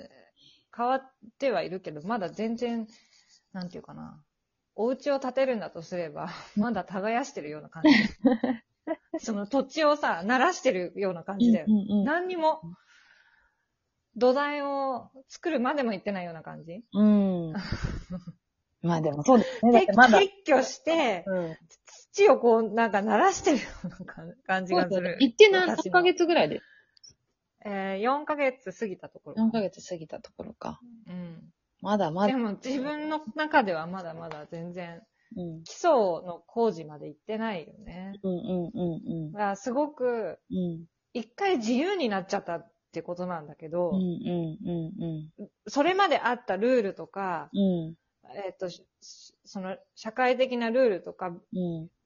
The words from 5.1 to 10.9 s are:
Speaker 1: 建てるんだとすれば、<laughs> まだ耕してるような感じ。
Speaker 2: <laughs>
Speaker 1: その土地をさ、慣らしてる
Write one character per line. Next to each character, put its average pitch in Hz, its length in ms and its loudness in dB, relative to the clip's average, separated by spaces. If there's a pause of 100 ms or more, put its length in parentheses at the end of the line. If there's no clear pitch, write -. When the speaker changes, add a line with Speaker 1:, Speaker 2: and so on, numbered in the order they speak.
Speaker 1:
建 269 140 -6
て 269 140 2
る 254 80 0
ん 214 40 -6
だ 160 120 -10
と 170 100 -12
す 175 160 -8
れ 165 140 -6
ば、 160 180 -8 (160)
<laughs> - 100 -20
ま 220 160 2
だ 190 120 -2
耕 220 440 -4
し - 60 -16
て 185 80 -10
る 147 80 -10
よ 151 80 -10
う 151 60 -16
な 151 60 -20
感 160 140 -16
じ。 311 60 8
Speaker 2:
<laughs> 247 1400 0
Speaker 1:
そ 226 80 -4
の 202 140 -6
土 269 160 2
地 311 200 -2
を 294 120 6
さ、 240 280 -2
慣 240 140 2
ら 330 160 4
し - 80 -10
て 262 100 2
る 180 240 -4